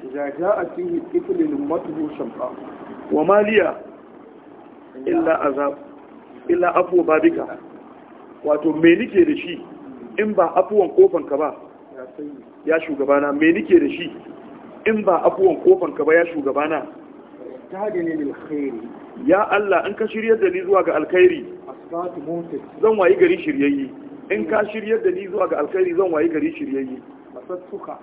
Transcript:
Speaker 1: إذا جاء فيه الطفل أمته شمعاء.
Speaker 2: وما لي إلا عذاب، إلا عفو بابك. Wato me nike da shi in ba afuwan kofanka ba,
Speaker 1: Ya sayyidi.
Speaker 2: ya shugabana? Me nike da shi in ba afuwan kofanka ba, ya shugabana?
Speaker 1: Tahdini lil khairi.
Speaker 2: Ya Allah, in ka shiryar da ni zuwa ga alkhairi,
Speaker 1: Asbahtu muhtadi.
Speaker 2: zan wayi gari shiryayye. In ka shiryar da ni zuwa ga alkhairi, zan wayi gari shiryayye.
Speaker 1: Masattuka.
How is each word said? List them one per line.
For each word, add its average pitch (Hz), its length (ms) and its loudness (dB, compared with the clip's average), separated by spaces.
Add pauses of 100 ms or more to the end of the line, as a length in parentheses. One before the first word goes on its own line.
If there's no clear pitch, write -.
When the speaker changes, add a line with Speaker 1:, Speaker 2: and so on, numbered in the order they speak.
(140)
Speaker 1:
إذا 143 160 -6 (100)
جاء 170 180 0 (180)
فيه 170 220 -4
الطفل - 440 -2
أمته 151 560 -2 (200)
شمعاء. 123 360 -8 (580)
Speaker 2:
وما 180 300 4
لي 208 320 2 (1300)
إلا - 260 2
عذاب، 139 400 -2 (760)
إلا 175 180 4 (100)
عفو 175 240 2
بابك. 156 440 2 (1000)
Wato 151 300 0
me 165 220 6
nike 196 300 2
da 151 100 0
shi - 260 -10 (560)
in 214 160 -2
ba 196 220 2
afuwan 185 340 2
kofanka 170 480 4
ba, 147 180 -2 (400)
Speaker 1:
Ya 127 100 -14 (120)
sayyidi. 147 260 -14 (220)
Speaker 2:
ya 160 160 2
shugabana? 143 520 0
Me 156 200 4
nike 185 260 4
da 143 80 2
shi 170 240 -6 (760)
in 214 200 0
ba 175 180 2
afuwan 175 400 4
kofanka 175 420 4
ba, 156 80 4
ya 170 120 6
shugabana? 147 580 -2 (880)
Speaker 1:
Tahdini 185 460 -4
lil 143 160 -6 (160)
khairi. 135 340 -6 (420)
Speaker 2:
Ya 190 240 4
Allah, 196 380 0
in 208 80 -8
ka 220 120 -4
shiryar 220 340 0
da 190 80 4
ni 185 120 -4
zuwa 185 220 2
ga 160 120 0
alkhairi, 165 500 4 (260)
Speaker 1:
Asbahtu 170 500 -10
muhtadi. 160 380 -8 (220)
Speaker 2:
zan 220 180 4
wayi 180 160 6
gari 180 220 4
shiryayye. 139 520 -2 (420)
In 214 180 -2
ka 214 140 2 (100)
shiryar 220 300 -2
da 185 80 2
ni 190 160 -6
zuwa 185 200 -2
ga 160 160 -2
alkhairi, 185 320 0
zan 180 160 2
wayi 160 180 2
gari 151 300 -2
shiryayye. 131 400 -6 (340)
Speaker 1:
Masattuka. 180 680 -12